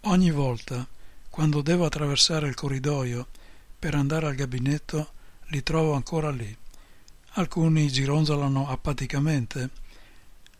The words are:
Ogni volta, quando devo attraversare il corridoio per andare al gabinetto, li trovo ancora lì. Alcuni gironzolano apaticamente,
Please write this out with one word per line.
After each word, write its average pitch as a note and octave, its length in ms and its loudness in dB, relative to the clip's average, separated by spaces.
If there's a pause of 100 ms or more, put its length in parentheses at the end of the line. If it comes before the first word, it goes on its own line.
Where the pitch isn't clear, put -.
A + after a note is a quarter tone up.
Ogni F#3 280 6
volta, B2+ 580 -2 (440)
quando D3 320 2
devo F3 220 4
attraversare D3 640 2
il C3 60 -2
corridoio C3+ 720 -2 (520)
per D3 160 -2
andare D3+ 320 2
al C#3 80 -2
gabinetto, C#3 800 -2 (320)
li C#3 180 -4
trovo D#3+ 300 2
ancora D3+ 360 -2
lì. A#2 260 -6 (840)
Alcuni D#3+ 540 4
gironzolano C#3 800 2
apaticamente, C#3 1000 -2 (920)